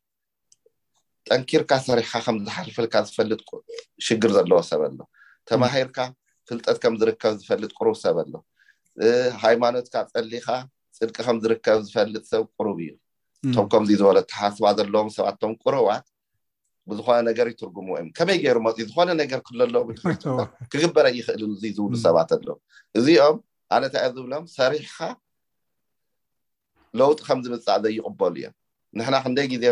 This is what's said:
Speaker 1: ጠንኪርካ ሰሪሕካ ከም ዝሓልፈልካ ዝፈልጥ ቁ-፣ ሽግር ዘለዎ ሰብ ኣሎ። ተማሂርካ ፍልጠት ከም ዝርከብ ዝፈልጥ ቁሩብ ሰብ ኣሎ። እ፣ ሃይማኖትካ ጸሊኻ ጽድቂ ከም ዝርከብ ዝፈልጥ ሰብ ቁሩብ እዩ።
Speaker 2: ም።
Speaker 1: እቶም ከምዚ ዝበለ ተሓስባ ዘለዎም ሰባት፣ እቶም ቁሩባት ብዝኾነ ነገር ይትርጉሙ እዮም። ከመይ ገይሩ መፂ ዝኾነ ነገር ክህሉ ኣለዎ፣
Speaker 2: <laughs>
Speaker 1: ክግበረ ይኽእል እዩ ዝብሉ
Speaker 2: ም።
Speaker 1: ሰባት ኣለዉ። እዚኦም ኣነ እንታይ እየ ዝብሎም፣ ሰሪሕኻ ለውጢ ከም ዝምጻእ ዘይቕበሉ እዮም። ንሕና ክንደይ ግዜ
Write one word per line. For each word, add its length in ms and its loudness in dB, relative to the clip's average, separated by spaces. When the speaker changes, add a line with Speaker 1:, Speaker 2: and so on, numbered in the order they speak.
Speaker 1:
ጠንኪርካ 440 0
ሰሪሕካ 380 -2
ከም 220 -2
ዝሓልፈልካ 600 -6
ዝፈልጥ 400 -4
ቁ-፣ 200 -18
ሽግር 320 2
ዘለዎ 280 6
ሰብ 220 -4
ኣሎ። 160 -6
ተማሂርካ 500 0
ፍልጠት 280 -2
ከም 180 0
ዝርከብ 400 0
ዝፈልጥ 380 -4
ቁሩብ 220 0
ሰብ 220 0
ኣሎ። 160 -4
እ፣ 100 2
ሃይማኖትካ 640 2
ጸሊኻ 400 -6
ጽድቂ 240 -4
ከም 220 0
ዝርከብ 420 2
ዝፈልጥ 440 -2
ሰብ 260 -2
ቁሩብ 280 -4
እዩ። 120 -8
Speaker 2:
ም። 60 -20
Speaker 1:
እቶም 240 2
ከምዚ 260 4
ዝበለ 300 6
ተሓስባ 500 -2
ዘለዎም 360 0
ሰባት፣ 240 -2
እቶም 240 -4
ቁሩባት 480 0
ብዝኾነ 360 0
ነገር 240 0
ይትርጉሙ 420 -12
እዮም። 220 -8
ከመይ 280 0
ገይሩ 200 2
መፂ 200 0
ዝኾነ 340 -2
ነገር 280 -2
ክህሉ 200 -10
ኣለዎ፣ 260 2
Speaker 2:
<laughs> 840 -6
Speaker 1:
ክግበረ 400 2
ይኽእል 320 -4
እዩ 100 -4
ዝብሉ 240 -4
Speaker 2:
ም። 100 -4
Speaker 1:
ሰባት 320 2
ኣለዉ። 260 -4
እዚኦም 420 6
ኣነ 120 2
እንታይ 180 -4
እየ 100 0
ዝብሎም፣ 380 -10
ሰሪሕኻ 480 -2
ለውጢ 280 4
ከም 200 0
ዝምጻእ 400 -2
ዘይቕበሉ 520 -2
እዮም። 200 -12
ንሕና 260 -2
ክንደይ 280 -2
ግዜ 240 -4